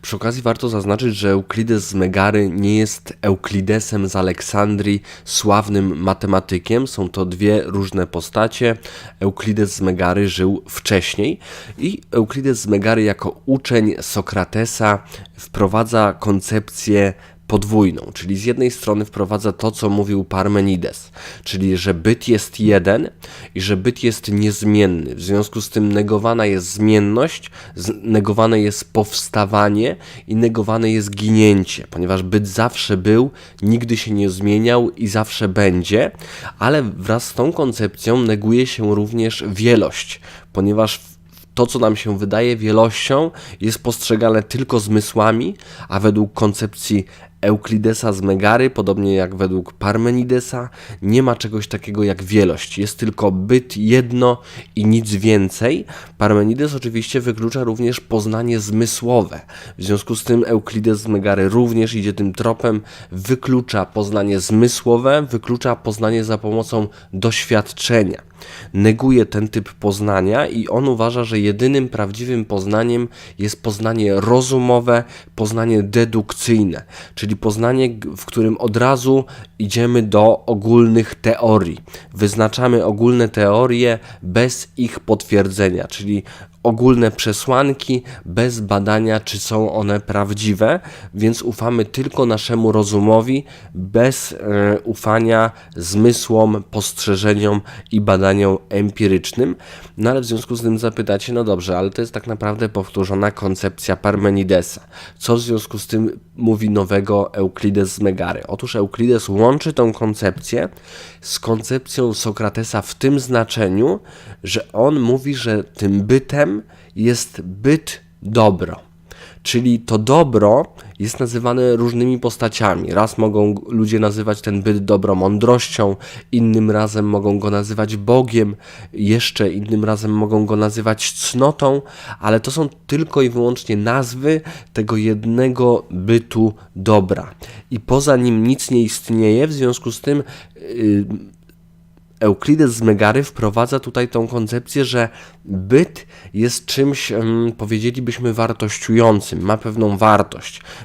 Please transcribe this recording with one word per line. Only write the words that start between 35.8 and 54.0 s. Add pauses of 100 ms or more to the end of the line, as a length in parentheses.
ale
wraz
z
tą
koncepcją
neguje
się
również
wielość, (320)
ponieważ (520)
to,
co
nam
się
wydaje
wielością, (300)
jest
postrzegane
tylko
zmysłami, (340)
a
według
koncepcji (360)
Euklidesa
z
Megary,
podobnie
jak
według
Parmenidesa, (320)
nie
ma
czegoś
takiego
jak
wielość.
Jest
tylko
byt
jedno (380)